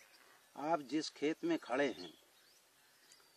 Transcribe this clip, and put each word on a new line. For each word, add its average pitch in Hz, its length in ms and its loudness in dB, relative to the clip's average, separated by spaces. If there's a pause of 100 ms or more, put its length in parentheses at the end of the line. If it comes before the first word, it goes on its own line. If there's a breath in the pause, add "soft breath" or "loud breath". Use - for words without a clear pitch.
(580 soft breath)
आप 151 240 2
जिस 143 280 -2
खेत - 340 -2
में 170 140 2
खड़े 135 300 2
हैं, 90 260 -6 (1200)